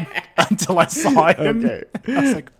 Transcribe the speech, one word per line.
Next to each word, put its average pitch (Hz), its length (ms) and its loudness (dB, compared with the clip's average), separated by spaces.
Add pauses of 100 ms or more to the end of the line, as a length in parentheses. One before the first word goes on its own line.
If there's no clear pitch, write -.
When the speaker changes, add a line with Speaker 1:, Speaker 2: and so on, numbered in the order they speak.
(200)
Speaker 1:
<laughs> - 80 -12
Speaker 2:
<laughs> - 100 -18
until 180 400 0
I 165 80 6
saw 247 480 2
him. 226 300 -2
Speaker 1:
Okay. - 200 -4 (240)
Speaker 2:
I 269 140 0
was 269 120 2
like, 151 260 -10